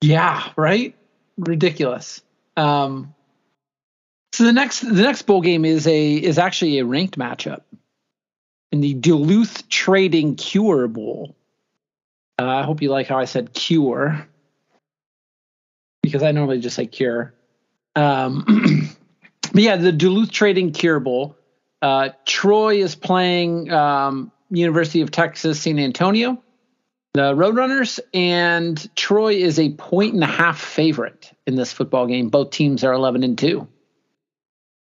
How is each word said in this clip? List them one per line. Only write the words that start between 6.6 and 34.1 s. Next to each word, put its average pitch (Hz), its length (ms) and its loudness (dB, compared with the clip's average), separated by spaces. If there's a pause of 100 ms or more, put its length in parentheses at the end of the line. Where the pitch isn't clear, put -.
a 131 60 0
ranked 156 340 -4
matchup 117 440 -8 (1080)
in 147 100 0
the 143 140 0
Duluth 160 760 2
Trading 165 680 2
Cure 190 500 0
Bowl. 113 480 -10 (1040)
Uh, 123 60 -2
I 131 160 -2
hope 151 180 -6
you 147 100 0
like 135 180 -2
how 131 100 -2
I 127 60 -2
said 123 280 -6
cure, 147 720 0 (1800)
because 147 200 0
I 151 80 2
normally 139 300 0
just 117 160 -8
say 123 100 -4
cure. 117 480 -4 (640)
Um, 139 500 0
<clears throat> - 1040 -2
but 208 100 6
yeah, 220 140 4
the 175 140 2
Duluth 185 400 2
Trading 190 400 2
Cure 156 300 0
Bowl. 131 360 -4 (460)
Uh, 135 280 0 (140)
Troy 214 520 2
is 180 180 0
playing, 175 800 -2
um, 139 580 0 (200)
University 170 500 0
of 151 100 -2
Texas 156 500 -2
San 151 200 -2
Antonio, 208 600 0 (720)
the 139 220 2
Roadrunners, 240 640 0 (160)
and 170 800 0
Troy 214 400 0
is 175 240 0
a 156 120 2
point 208 440 -2
and 180 80 2
a 147 60 2
half 165 320 0
favorite - 720 -4 (120)
in 131 120 -2
this 123 160 -2
football 123 340 -2
game. 123 220 -2
Both 139 240 0
teams 139 320 0
are 131 80 2
eleven 131 320 0
and 123 120 0
two. 147 300 -2 (1200)